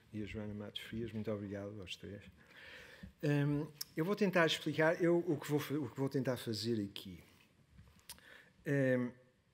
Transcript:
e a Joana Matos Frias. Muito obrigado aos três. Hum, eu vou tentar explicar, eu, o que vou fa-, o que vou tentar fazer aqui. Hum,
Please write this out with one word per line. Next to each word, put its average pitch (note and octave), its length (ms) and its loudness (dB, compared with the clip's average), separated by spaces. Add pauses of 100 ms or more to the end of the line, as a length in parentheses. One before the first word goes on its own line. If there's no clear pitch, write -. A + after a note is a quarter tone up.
(120)
e G#2+ 100 -6
a G2+ 40 -6
Joana G#2 280 -6
Matos G#2 280 -8
Frias. A2+ 300 -6
Muito A2 180 -2
obrigado G2+ 500 -4
aos F2+ 160 -10
três. G2+ 260 -12 (1000)
Hum, D3 420 2 (300)
eu D#3+ 80 2
vou G3+ 100 0
tentar F3+ 320 6
explicar, D#3+ 560 2
eu, F3 160 6
o E3+ 220 0
que - 80 -8
vou D3 100 4
fa-, C#3 160 -4
o C#3+ 140 -2
que - 100 -12
vou C3+ 120 0
tentar B2+ 260 0
fazer A2+ 480 -2
aqui. F#2+ 340 -10 (1500)
Hum, C3 440 2 (440)